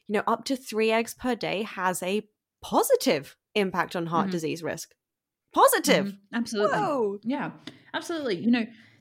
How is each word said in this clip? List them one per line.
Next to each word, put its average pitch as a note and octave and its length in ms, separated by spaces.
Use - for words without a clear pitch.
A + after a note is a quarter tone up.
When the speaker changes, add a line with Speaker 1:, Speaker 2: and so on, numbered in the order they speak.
Speaker 1:
you G3+ 60
know, G#3 140
up A3+ 180
to C4+ 120
three A3 360
eggs A3+ 220
per B3 200
day F3 280
has F#3 400
a G3+ 260
positive B3+ 720
impact F#3 420
on E3+ 100
heart E3+ 200
Speaker 2:
Mm-hmm. F#3+ 60
Speaker 1:
disease D#3+ 300
risk. - 280
Positive. D#4+ 520
Speaker 2:
Mm-hmm. - 300
Absolutely. A#3 420
Speaker 1:
Whoa. B3+ 440
Speaker 2:
Yeah, A#3 280
absolutely. D#4 420
You F#3 140
know, A#3 160